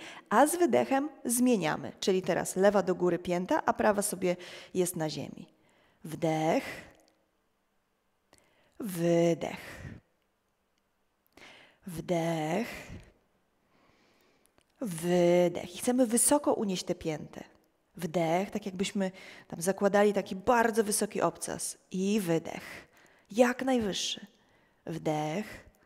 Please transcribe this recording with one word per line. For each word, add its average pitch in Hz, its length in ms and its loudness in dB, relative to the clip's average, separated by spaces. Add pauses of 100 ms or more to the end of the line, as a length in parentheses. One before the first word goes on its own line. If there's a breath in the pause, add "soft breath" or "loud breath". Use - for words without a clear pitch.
(280 loud breath)
a 240 180 6
z 320 100 0
wydechem 269 520 2 (160)
zmieniamy. 220 760 0
Czyli 185 220 2
teraz 165 340 -2
lewa 196 260 6
do 180 120 0
góry 175 240 2
pięta, 180 480 -2
a 226 60 4
prawa 208 300 2
sobie 180 340 -2 (380 loud breath)
jest 180 220 0
na 156 140 -2
ziemi. 143 360 -12 (580 soft breath)
Wdech. 160 600 0 (2250 soft breath)
Wydech. 170 1040 0 (2000 loud breath)
Wdech. 165 1080 -4 (1900 soft breath)
Wydech. 175 920 2
I - 40 -14
chcemy 247 280 2
wysoko 269 480 2
unieść 196 300 -2
te 175 100 -4
pięty. 156 500 -8 (520)
Wdech, 170 540 0
tak 208 160 -8
jakbyśmy 190 440 -2 (380 loud breath)
tam 170 120 -10
zakładali 202 520 4
taki 196 240 -4
bardzo 226 480 2
wysoki 202 360 -2
obcas. - 580 -4 (120)
I 196 300 0
wydech. - 680 -4 (420 soft breath)
Jak 240 320 4
najwyższy. 233 640 -2 (600 soft breath)
Wdech. 156 840 -4 (180)